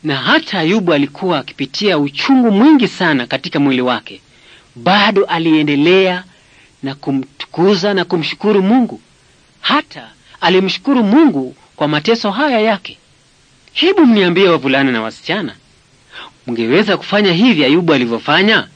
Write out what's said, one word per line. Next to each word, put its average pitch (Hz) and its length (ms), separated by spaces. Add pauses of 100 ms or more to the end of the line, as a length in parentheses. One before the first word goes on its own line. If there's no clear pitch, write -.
Na 151 120
hata 202 420
Ayubu 175 340
alikuwa 147 460
akipitia 156 600
uchungu 233 520
mwingi 240 380
sana 151 380
katika 143 340
mwili 135 220
wake, 123 380 (560)
bado 196 480
aliendelea 165 1000 (580)
na 135 120
kumtukuza 170 1000
na 185 100
kumshukuru 190 580
Mungu. 226 380 (600)
Hata 190 480 (320)
alimshukuru 190 640
Mungu 196 520 (200)
kwa 151 120
mateso 202 420
haya 247 300
yake. 214 380 (720)
Hebu 359 340
mniambie, 190 420
wavulana 139 440
na 113 100
wasichana, 139 520 (920)
mngeweza 123 500
kufanya 202 360
hivi 170 320
Ayubu 160 300
alivyofanya? 139 800